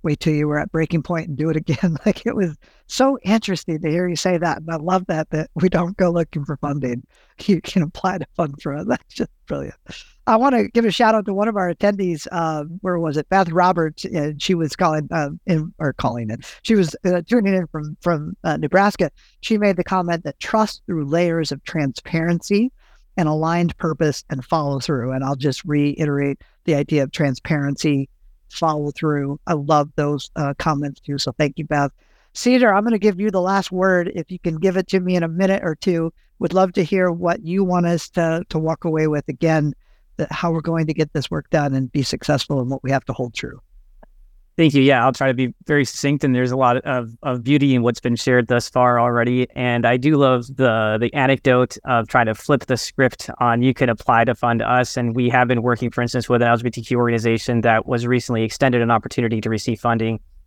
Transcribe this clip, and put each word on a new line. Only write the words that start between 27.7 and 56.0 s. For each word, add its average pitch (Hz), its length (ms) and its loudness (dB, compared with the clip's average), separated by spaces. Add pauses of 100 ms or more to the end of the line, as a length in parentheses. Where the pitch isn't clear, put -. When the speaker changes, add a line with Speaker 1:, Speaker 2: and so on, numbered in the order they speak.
Speaker 1:
follow 151 420 -2
through. 143 560 -2
I 180 60 0
love 147 420 2
those, 147 400 -2
uh, 143 220 -2
comments 147 440 -2
too. 143 160 -6
So 131 200 -4
thank 147 200 -2
you, 151 80 -8
Beth. 143 260 0 (420)
Cedar, 247 400 4
I'm 202 100 2
gonna 226 140 0
give 185 220 2
you 208 100 0
the 185 120 0
last 190 300 0
word. 185 440 2
If 170 160 -8
you 180 80 -10
can 160 160 -2
give 180 200 0
it 185 120 0
to 190 120 0
me 180 160 0
in 170 80 2
a 165 40 0
minute 190 360 0
or 160 120 -2
two, 165 360 0 (280)
would 165 140 -2
love 185 200 4
to 196 100 0
hear 180 280 0
what 170 340 -2
you 190 180 0
want 180 220 0
us 170 240 -2
to, 165 400 -2
to 160 100 -4
walk 160 240 -2
away 156 240 0
with 147 220 -2
again, 151 440 0 (440)
that 151 140 -6
how 170 200 -4
we're 165 80 -2
going 165 280 -2
to 156 60 -4
get 151 200 -2
this 143 180 -4
work 151 180 -6
done 143 240 2
and 131 200 -2
be 139 100 0
successful - 560 -2
and 123 100 -2
what 135 140 -6
we 135 80 -2
have 135 140 0
to 123 80 -6
hold 120 200 -6
true. - 280 -10 (960)
Speaker 2:
Thank 156 160 6
you. 135 80 4
Yeah, 131 220 4
I'll 131 80 4
try 135 160 -2
to 131 60 0
be 123 200 -2 (120)
very 147 180 2
succinct, 143 400 -2
and 135 100 2
there's 123 180 0
a 131 60 -2
lot 127 200 4
of, 123 340 -4 (120)
of 127 200 -4
beauty 139 320 4
in 120 80 4
what's 120 160 0
been 117 160 -2
shared 123 320 2
thus 123 220 0
far 123 300 2
already. 120 520 2
And 120 340 0
I 123 120 4
do 147 180 2
love 127 400 4
the, 110 440 2
the 117 140 0
anecdote 131 680 2
of 117 240 0
trying 120 200 2
to 107 80 -2
flip - 300 0
the 123 120 0
script - 520 -2 (100)
on 120 220 2
you 127 120 4
can 123 160 2
apply 117 360 2
to 123 100 0
fund 117 260 0
us. 120 340 0
And 120 200 -2
we 123 140 0
have 123 180 4
been 120 140 2
working, 120 280 0
for 123 120 -2